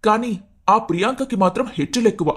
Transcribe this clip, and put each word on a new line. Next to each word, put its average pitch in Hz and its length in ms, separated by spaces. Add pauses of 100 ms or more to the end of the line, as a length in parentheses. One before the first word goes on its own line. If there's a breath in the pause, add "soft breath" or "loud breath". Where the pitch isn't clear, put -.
కానీ 226 260 (400)
ఆ 202 60 (140)
ప్రియాంకకి 254 460
మాత్రం 190 300 (120)
హెచ్చులెక్కువ. 196 600